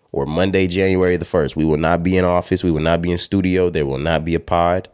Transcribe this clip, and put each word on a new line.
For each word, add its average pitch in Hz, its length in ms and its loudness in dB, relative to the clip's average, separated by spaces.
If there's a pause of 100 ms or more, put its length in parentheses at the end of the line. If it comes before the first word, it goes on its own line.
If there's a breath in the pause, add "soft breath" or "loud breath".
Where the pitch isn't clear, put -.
(120)
or 69 140 -4
Monday, 92 420 0
January 92 480 2
the 82 80 -6
first. 76 320 -2
We 78 80 0
will 78 120 2
not 85 280 0
be 92 120 0
in 90 80 2
office. 90 380 0
We 90 80 0
will 78 100 0
not 82 220 0
be 87 80 -2
in 87 80 -2
studio. 90 520 0
There 80 160 -2
will 67 120 -4
not 78 260 -2
be 82 120 0
a 80 40 -4
pod. 87 540 0